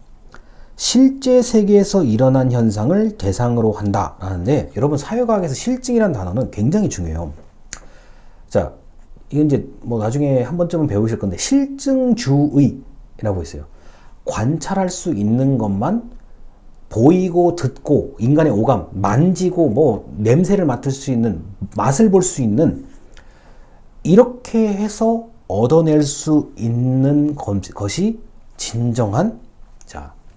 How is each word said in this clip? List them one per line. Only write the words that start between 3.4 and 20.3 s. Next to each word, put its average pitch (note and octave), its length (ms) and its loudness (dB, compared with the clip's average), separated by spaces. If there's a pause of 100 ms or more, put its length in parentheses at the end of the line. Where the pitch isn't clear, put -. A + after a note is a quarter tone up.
한다라는데, G2+ 1040 -4
여러분, C#3+ 200 0
사회과학에서 G#3+ 560 -2
실증이란 A#3 600 -2
단어는 F#2+ 380 -4
굉장히 D#3+ 380 0
중요해요. E2 460 -6 (1120)
자, F2+ 240 -2 (560)
이건 D3 160 0
이제 C3 240 0 (140)
뭐 A#2 160 -4
나중에 C3+ 440 0
한 D#3+ 140 -6
번쯤은 E3+ 300 0
배우실 A2 320 0
건데, G2 180 -4
실증주의라고 D3 2000 0
있어요. D2+ 240 -14 (580)
관찰할 E3 640 -2
수 F3+ 240 -6
있는 A#2+ 460 0
것만, A2 540 -4 (760)
보이고 F3 680 2
듣고 B2+ 640 -2
인간의 D3 320 2
오감, A2 420 0
만지고 E3 760 2
뭐 A2+ 480 0
냄새를 E3 480 2